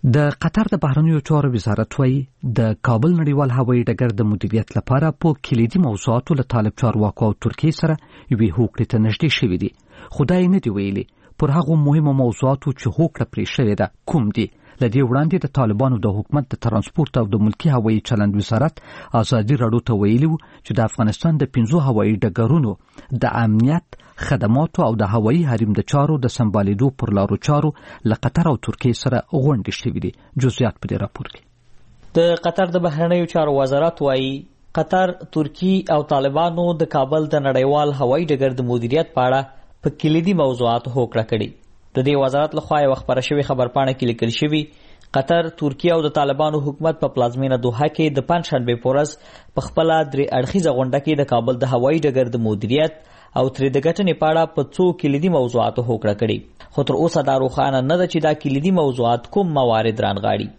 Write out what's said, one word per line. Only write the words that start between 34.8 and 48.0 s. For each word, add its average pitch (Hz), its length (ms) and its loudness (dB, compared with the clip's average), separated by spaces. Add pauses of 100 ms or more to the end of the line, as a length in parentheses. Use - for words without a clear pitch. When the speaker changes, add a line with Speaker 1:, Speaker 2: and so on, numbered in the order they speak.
Speaker 2:
ترکیې 185 640 -2
او 151 40 2 (140)
طالبانو 165 640 0
د 156 160 -2
کابل 147 380 0
د 143 140 0
نړیوال 139 520 0
هوایي 143 320 2
ډګر 135 240 2
د 123 160 -2
مدیریت 123 440 -2
په 127 120 2
اړه 131 120 2 (440)
په 147 180 -4
کلیدي 165 400 2
موضوعاتو 123 540 0
هوکړه 117 340 0
کړې. 107 200 -2 (460)
د 131 100 0
دې 143 160 2
وزارت 143 340 0
لخوا 151 240 -2
یوه 135 200 4
خپره 131 260 -2
شوې 143 240 0
خبرپاڼه 131 480 0
کې 123 100 0
لیکل 117 300 -2
شوي، 151 240 0 (540)
قطر، 165 300 2 (140)
ترکیه 160 340 0
او 165 120 0
د 147 120 -2
طالبانو 147 480 0
حکومت 156 380 -4
په 139 100 -4
پلازمینه 127 420 0 (100)
دوحه 120 280 0
کې 156 240 0